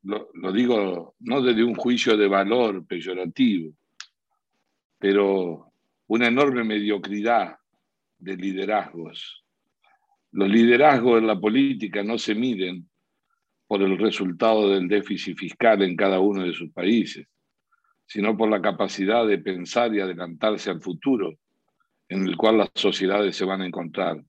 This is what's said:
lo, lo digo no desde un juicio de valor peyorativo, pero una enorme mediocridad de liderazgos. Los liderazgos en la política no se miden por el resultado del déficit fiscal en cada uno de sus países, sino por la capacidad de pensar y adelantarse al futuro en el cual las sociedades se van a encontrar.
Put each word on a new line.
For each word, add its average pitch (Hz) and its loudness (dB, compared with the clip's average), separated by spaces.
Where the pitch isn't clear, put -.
lo, 107 -8
lo 95 -8
digo 101 0
no 123 -2
desde 120 4
un 117 0
juicio 120 2
de 104 4
valor 98 2
peyorativo, 90 -2
pero 98 0
una 117 2
enorme 123 2
mediocridad 104 -2
de 92 -10
liderazgos. 92 -6
Los 98 0
liderazgos 120 6
en 113 0
la 107 0
política 107 0
no 110 -4
se 110 -4
miden 92 -4
por 101 0
el 95 2
resultado 104 2
del 95 2
déficit 98 -4
fiscal 104 2
en 90 0
cada 95 2
uno 98 2
de 87 -2
sus 80 -10
países, 90 -2
sino 107 -2
por 110 0
la 104 0
capacidad 101 -2
de 101 2
pensar 98 -2
y 101 0
adelantarse 92 -4
al 85 -6
futuro 90 -4
en 95 -4
el 90 -4
cual 113 4
las 101 2
sociedades 98 0
se 95 -4
van 95 -2
a 92 -4
encontrar. 85 -6